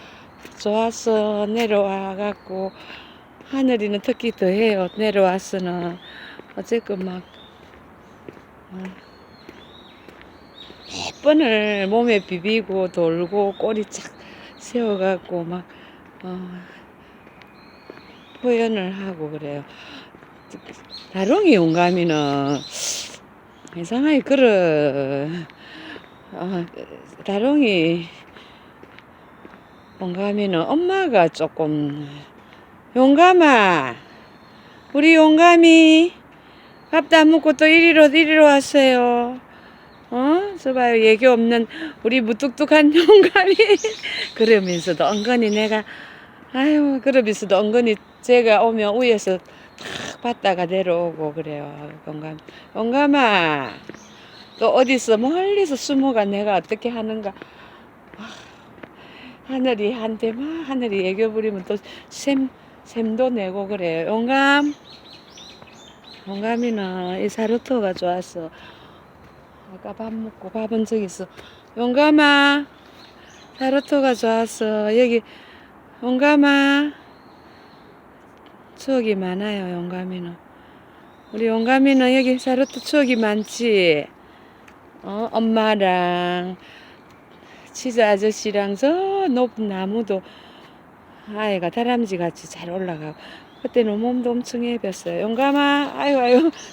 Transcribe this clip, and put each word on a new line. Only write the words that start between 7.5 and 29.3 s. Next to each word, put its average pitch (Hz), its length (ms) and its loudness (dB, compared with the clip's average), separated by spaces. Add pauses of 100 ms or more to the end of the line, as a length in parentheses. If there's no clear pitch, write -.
어, 185 120 -16 (2000)
몇 - 340 -12
번을 214 680 2
몸에 220 380 0
비비고 190 680 -4
돌고 175 680 -2
꼬리 214 280 -4
착 - 260 -18 (460)
세워갖고 190 840 -4
막, 175 200 -10 (600)
어, 180 380 -14 (1800)
표현을 226 500 -2
하고 190 400 -10
그래요. 143 320 -10 (1500)
다롱이 269 420 2
용감이는 160 1040 0 (1160)
이상하게 247 460 0
그래. 151 1080 2 (1040)
어, 175 340 -8 (600)
다롱이 196 840 0 (1900)